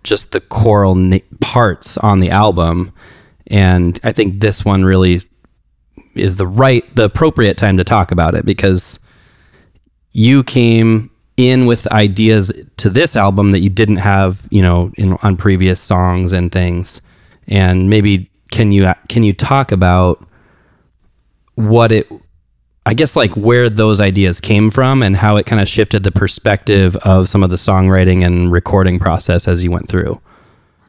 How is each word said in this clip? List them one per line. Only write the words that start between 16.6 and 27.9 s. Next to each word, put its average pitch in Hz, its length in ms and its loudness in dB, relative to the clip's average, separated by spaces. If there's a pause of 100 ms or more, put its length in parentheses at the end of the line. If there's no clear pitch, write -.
And 92 420 2
maybe 101 400 0 (220)
can 104 220 0
you, 95 180 2 (160)
can 117 160 0
you 101 100 2
talk - 380 -2
about 90 520 0 (1300)
what 113 360 2
it, 110 200 0 (760)
I 110 80 -2
guess, 143 220 -2
like, 117 220 0
where 117 320 2
those 107 320 0
ideas 95 400 0
came 107 300 2
from 131 320 0
and 95 120 2
how 107 220 2
it 101 80 -2
kinda 104 200 0
shifted 110 380 -2
the 98 80 0
perspective 98 840 0
of 92 320 2
some 101 140 2
of 92 80 0
the 90 40 -2
songwriting 92 680 2